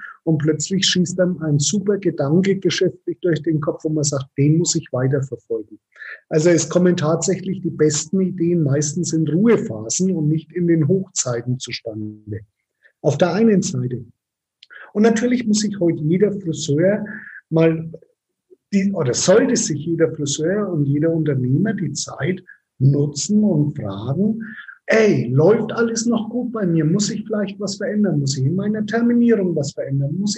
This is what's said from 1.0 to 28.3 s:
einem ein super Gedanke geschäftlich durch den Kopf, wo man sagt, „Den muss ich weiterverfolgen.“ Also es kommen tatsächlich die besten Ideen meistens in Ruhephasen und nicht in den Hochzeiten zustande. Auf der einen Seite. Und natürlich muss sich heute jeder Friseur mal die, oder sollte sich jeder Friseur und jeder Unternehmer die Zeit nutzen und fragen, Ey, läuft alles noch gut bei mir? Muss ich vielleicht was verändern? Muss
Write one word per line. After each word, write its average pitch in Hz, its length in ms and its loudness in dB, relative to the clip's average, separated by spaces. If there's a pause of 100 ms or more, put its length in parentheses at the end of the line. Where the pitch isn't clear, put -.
einem 180 200 0
ein 147 200 0
super 202 360 0
Gedanke 185 600 2
geschäftlich 180 640 -2
durch 165 240 0
den 156 160 0
Kopf, 160 240 -6
wo 160 60 -2
man 151 120 0
sagt, 139 240 -4 (100)
„Den 151 220 4
muss 170 160 0
ich - 160 -4
weiterverfolgen.“ 127 880 -4 (520)
Also 160 200 4
es 160 180 2
kommen 180 280 4
tatsächlich 160 640 -2
die 165 100 -4
besten 151 500 0
Ideen 175 440 0
meistens 151 480 -2
in 160 160 0
Ruhephasen 170 880 0
und 151 100 0
nicht 156 260 -2
in 175 140 -2
den 165 220 4
Hochzeiten 127 720 -2
zustande. 107 800 -10 (640)
Auf 143 160 0
der 175 160 2
einen 214 280 4
Seite. 123 420 -4 (880)
Und 208 100 4
natürlich 240 420 2
muss 208 140 2
sich 208 180 -2
heute 160 240 0
jeder 190 300 2
Friseur 175 720 -2 (460)
mal 165 380 2 (840)
die, 196 200 2
oder 143 220 0
sollte 233 400 4
sich 151 320 -2
jeder 160 260 0
Friseur 160 560 -2
und 151 180 0
jeder 147 260 2
Unternehmer 147 600 0
die 175 200 -4
Zeit - 500 -6 (380)
nutzen 147 640 2
und 147 320 0
fragen, 139 680 -4 (440)
Ey, 202 420 2
läuft 170 440 4
alles 233 320 -2
noch 226 260 -2
gut 247 200 -4
bei 214 160 -4
mir? 165 180 2
Muss 202 260 0
ich - 140 -6
vielleicht 202 360 -4
was 196 160 -6
verändern? 196 420 0
Muss 139 180 -2